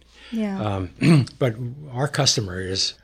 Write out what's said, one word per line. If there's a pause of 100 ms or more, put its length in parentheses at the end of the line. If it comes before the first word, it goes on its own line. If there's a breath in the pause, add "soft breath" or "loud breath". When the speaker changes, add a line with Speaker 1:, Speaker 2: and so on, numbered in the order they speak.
(320 soft breath)
Speaker 1:
Yeah.
Speaker 2:
Um,
<clears throat>
but (360)
our
customer
is, (100)